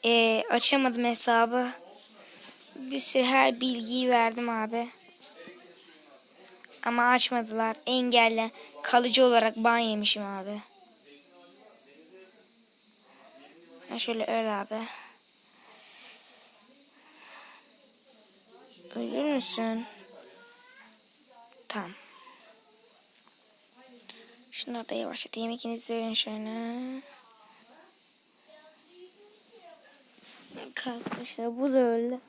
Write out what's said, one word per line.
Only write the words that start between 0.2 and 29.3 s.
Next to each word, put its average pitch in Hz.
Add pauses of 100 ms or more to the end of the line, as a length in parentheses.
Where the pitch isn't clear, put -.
açamadım 240
hesabı. 233 (1080)
Bir 262
sürü 262
her 262
bilgiyi 247
verdim 233
abi. 233 (1900)
Ama 240
açmadılar. 226 (100)
Engelle. 233 (320)
Kalıcı 247
olarak 226
ban 226
yemişim 214
abi. 196 (3250)
Ha 233
şöyle 226
öl 220
abi. 220 (4000)
Ölür 247
müsün? 226 (1800)
Tamam. 190 (2500)
Şunları 233
da -
yavaşlatayım. 226
İkiniz 233
de 233
ölün 226
şöyle. 233 (3750)